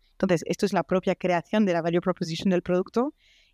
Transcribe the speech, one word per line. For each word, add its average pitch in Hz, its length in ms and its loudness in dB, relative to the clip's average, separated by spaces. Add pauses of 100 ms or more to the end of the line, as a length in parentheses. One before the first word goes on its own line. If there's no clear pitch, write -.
(100)
Entonces, 185 360 0
esto 190 200 -2
es 190 60 -2
la 180 100 0
propia 185 320 0
creación 180 500 0
de 180 80 2
la 165 100 0
value 170 180 0
proposition 175 500 -2
del 180 120 2
producto 190 520 -2 (400)